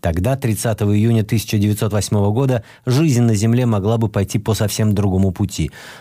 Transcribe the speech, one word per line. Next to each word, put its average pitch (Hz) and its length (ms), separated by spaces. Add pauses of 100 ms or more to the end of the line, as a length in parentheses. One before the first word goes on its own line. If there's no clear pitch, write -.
Тогда, 90 360
тридцатого 110 580
июня 110 300
тысяча 110 320
девятьсот 104 380
восьмого 101 360
года, 127 340 (200)
жизнь 127 380
на 117 120
Земле 113 300
могла 110 320
бы 113 140
пойти 101 280
по 107 140
совсем 107 420
другому 95 360
пути. 85 400 (300)